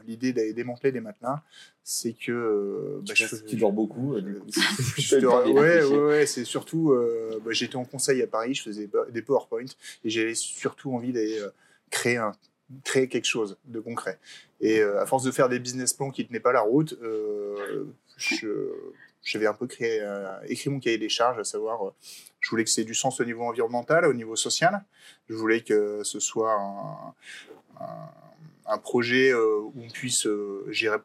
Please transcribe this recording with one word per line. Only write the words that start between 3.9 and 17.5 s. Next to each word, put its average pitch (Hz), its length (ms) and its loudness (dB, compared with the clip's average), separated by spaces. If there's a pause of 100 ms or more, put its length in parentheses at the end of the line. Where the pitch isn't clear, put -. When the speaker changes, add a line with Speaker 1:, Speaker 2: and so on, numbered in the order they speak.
Speaker 2:
euh, 101 60 -4
du 98 120 -8
coup, 101 160 -14
Speaker 1:
<laughs> - 480 -2
Je 139 120 -2
Speaker 2:
t'as 147 80 6
le 131 40 4
temps 127 80 6
Speaker 1:
dors, 123 160 8
Speaker 2:
d'y 135 60 4
Speaker 1:
ouais, 139 100 8
Speaker 2:
réfléchir. 156 300 8
Speaker 1:
ouais, 147 160 6
ouais, 147 180 6
c'est 123 200 -2
surtout, 156 460 0
euh, 117 540 2
bah, 113 60 -2
j'étais 113 240 -2
en 127 100 -4
conseil 131 380 0
à 110 40 2
Paris, 117 280 -2
je - 80 -8
faisais 104 180 -8
des 104 60 -8
po-, 113 180 0
des 117 160 -8
PowerPoint 120 440 0 (380)
et 117 60 -4
j'avais 113 260 0
surtout - 600 -6
envie 123 180 -4
d'aller, 110 260 -2
euh, 101 100 -6 (420)
créer 120 260 0
un... 107 140 -2 (520)
créer 131 240 2
quelque 123 200 -2
chose 104 380 -2
de 113 140 -12
concret. 110 400 -8 (420)
Et, 110 180 6
euh, 101 200 4
à 98 60 2
force 127 180 0
de 131 80 0
faire 135 160 4
des 123 120 0
business 123 340 -4
plans 139 160 -6
qui 127 160 -6
tenaient 113 140 -8
pas 123 140 2
la 123 80 4
route, 143 320 4 (100)
euh, 104 840 -4 (320)